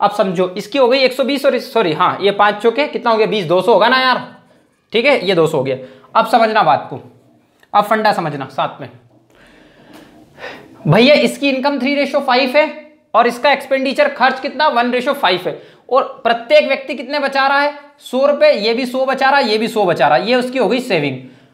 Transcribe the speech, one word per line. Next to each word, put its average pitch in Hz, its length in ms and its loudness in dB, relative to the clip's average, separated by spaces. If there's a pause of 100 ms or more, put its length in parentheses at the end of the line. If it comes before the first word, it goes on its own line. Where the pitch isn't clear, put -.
अब 196 100 2
समझो, 185 380 -2
इसकी 202 280 -8
हो 254 100 4
गई 262 120 2
एक 254 140 2
सौ 269 100 -2
बीस 277 220 -2
और 254 100 2
इस, - 180 -6
सॉरी, 180 200 0
हाँ, 156 280 0
ये 196 100 2
पाँच 202 240 2
चौके 240 320 -2
कितना 233 240 -4
हो 220 60 0
गया, 214 100 2
बीस, 190 180 -4
दो 180 160 0
सौ 220 120 2
होगा 202 140 4
ना 262 120 2
यार, 254 280 0 (680)
ठीक 233 120 0
है, 277 220 2
ये 190 80 2
दो 165 120 2
सौ 156 100 -2
हो 127 60 0
गया। 127 140 -4 (380)
अब 226 120 2
समझना 220 360 2
बात 151 260 0
को, 131 100 -12 (760)
अब 208 100 4
फंडा 214 300 0
समझना 147 340 -6
साथ 151 340 -8
में। 120 80 -16 (2000)
भैया, 233 280 6
इसकी 277 340 0
इनकम 269 300 -2
थ्री 269 160 -2
रेशियो 285 240 -2
फ़ाइव 262 380 0
है, 302 100 4 (460)
और 240 140 4
इसका 240 240 0
एक्सपेंडिचर 269 580 0
खर्च 262 300 0
कितना, 285 280 -2
वन 247 240 0
रेशियो 247 220 -2
फ़ाइव 180 340 -2
है, 143 140 -10 (280)
और 262 140 2 (200)
प्रत्येक 247 440 2
व्यक्ति 269 280 -4
कितने 285 240 -6
बचा 269 280 0
रहा 277 120 2
है, 294 140 0 (280)
सौ 262 240 -2
रुपये, 294 280 4
ये 220 200 0
भी 254 120 -4
सौ 254 200 -4
बचा 262 240 0
रहा 285 100 4
है, 247 100 0
ये 214 80 0
भी 220 100 -2
सौ 208 180 0
बचा 165 220 2
रहा 147 100 4
है, 185 120 -2
ये 247 60 2
उसकी 247 240 -2
हो 208 100 2
गई 254 120 0
सेविंग। 143 360 -2 (360)